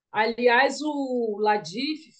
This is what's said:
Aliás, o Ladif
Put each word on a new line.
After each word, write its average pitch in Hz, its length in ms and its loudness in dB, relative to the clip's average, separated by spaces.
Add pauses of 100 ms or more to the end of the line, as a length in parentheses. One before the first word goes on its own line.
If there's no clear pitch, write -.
(120)
Aliás, 240 680 2
o 254 580 -4
Ladif 214 800 -2